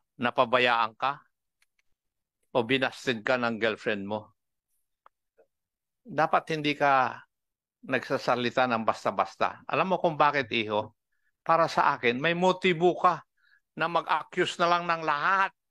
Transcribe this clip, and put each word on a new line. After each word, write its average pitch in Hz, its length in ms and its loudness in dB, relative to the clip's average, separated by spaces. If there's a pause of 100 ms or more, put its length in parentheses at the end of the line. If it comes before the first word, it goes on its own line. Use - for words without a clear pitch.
(180)
napabayaan 120 800 0
ka, 143 240 -4 (1300)
o 120 160 0
binasted 127 560 -2
ka 127 160 0
ng 117 240 -4
girlfriend 104 480 -4
mo." 107 240 -8 (1700)
Dapat 156 560 0
hindi 147 160 -2
ka 135 480 2 (640)
nagsasalita 127 800 0
ng 113 160 0
basta-basta. 104 880 -2
Alam 175 240 0
mo - 80 2
kung 160 160 0
bakit, 143 320 2
Iho? 107 480 -2 (480)
Para 165 240 2
sa 147 240 2
akin, 123 240 0
may 165 160 0
motibo 180 640 2
ka 170 240 0 (560)
na 160 80 0
mag-accuse 160 720 -2
na 180 80 2
lang 175 200 2
ng 165 200 -2
lahat 180 480 0 (160)